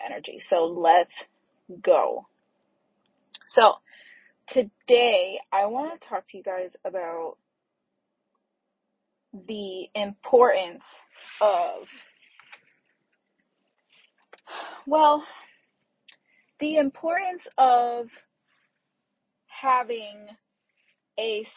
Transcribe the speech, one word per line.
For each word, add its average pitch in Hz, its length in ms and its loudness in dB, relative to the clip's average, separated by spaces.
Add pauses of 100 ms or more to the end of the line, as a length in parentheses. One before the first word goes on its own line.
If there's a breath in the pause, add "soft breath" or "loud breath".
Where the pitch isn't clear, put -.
energy. - 340 -14 (100)
So 170 160 4
let's 175 500 2 (680)
go. 80 460 2 (1200)
So 220 260 4 (720 soft breath)
today 226 920 0 (120)
I 196 140 0
want 285 340 -8
to - 80 -20
talk 190 200 -10
to - 100 -20
you 185 60 -18
guys 185 320 -8 (100)
about 170 520 -10 (2000)
the 196 480 -10
importance 202 880 2 (560 soft breath)
of, 175 480 -2 (3000 loud breath)
well, 294 380 4 (1400 loud breath)
the 302 160 -4
importance 339 720 -2 (100)
of 240 500 2 (1400)
having 226 800 -4 (880)
a 220 400 -6